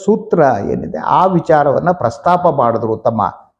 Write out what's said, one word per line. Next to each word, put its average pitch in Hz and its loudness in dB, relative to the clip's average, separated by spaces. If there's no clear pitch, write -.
ಸೂತ್ರ 202 2
ಏನಿದೆ, - -6
ಆ 165 0
ವಿಚಾರವನ್ನ 151 2
ಪ್ರಸ್ತಾಪ 175 0
ಮಾಡಿದ್ರು 117 0
ತಮ್ಮ 110 -2